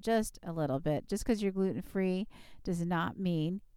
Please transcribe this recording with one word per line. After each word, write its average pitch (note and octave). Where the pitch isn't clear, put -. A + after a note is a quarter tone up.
just A3
a F3
little D3
bit. D3+
Just -
'cause G#3+
you're G3
gluten-free F#3+
does E3+
not F3
mean F3